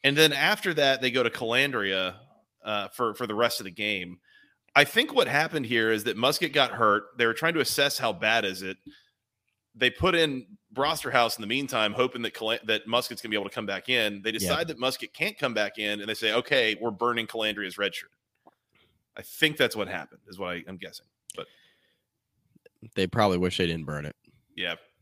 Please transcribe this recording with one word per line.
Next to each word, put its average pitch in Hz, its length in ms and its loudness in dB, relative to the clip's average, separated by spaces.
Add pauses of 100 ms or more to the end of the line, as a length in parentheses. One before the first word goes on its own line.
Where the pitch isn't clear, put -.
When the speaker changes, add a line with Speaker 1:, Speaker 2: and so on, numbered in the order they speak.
Speaker 1:
And 143 120 6
then 156 160 8
after 175 420 2
that, 139 260 4
they 127 100 0
go 123 140 2
to 117 60 2
Calandria, 110 840 0 (500)
uh, 101 240 -4
for, 113 260 -4
for 123 120 -6
the 107 80 -4
rest 117 260 0
of 107 40 -12
the 95 60 -12
game. 90 480 -4 (560)
I 143 100 8
think - 300 0
what 208 140 4
happened 147 380 0
here 113 260 2
is 104 120 0
that 107 120 -2
Muskett 143 380 0
got 135 160 4
hurt. 107 340 4 (140)
They 120 80 4
were 117 80 2
trying 160 200 0
to 160 60 0
assess - 380 0
how 113 140 0
bad 107 340 0
is 92 160 -6
it. 95 160 -10 (960)
They 123 160 2
put 170 240 2
in 151 320 0 (280)
Brosterhouse 131 640 2
in 110 60 -10
the 104 40 -8
meantime, 117 460 0
hoping 123 300 -2
that 110 100 -4
Cala-, 113 320 -4
that 107 220 -2
Muskett's 117 340 -2
gonna 113 100 -10
be 107 60 0
able 101 140 -2
to - 40 -20
come 110 120 -6
back 98 240 -6
in. 107 320 0
They 110 80 -2
Speaker 2:
Yeah. 113 80 -4
Speaker 1:
decide 151 300 0
that 156 100 -10
Muskett 127 340 -4
can't 208 260 -6
come 131 140 -2
back 107 260 -2
in, 104 220 -2
and 104 80 -8
they 110 60 -4
say, 107 180 0
"Okay, 120 480 2
we're 117 100 -4
burning 117 360 -2
Calandria's 104 500 -4
red 101 180 -2
shirt." - 160 -14 (1080)
I 101 60 -14
think 151 340 0
that's 120 200 2
what 101 100 -2
happened, 87 400 -10
is 92 120 -20
what 95 100 -6
I, 87 180 -8
I'm 92 120 -14
guessing. 87 280 -16 (300)
But - 100 -10 (1500)
Speaker 2:
they 95 120 0
probably 98 320 4
wish 90 200 0
they 90 80 4
didn't 82 180 -2
burn 73 220 -6
it. - 100 -12 (400)
Speaker 1:
Yeah. 87 200 -4 (260)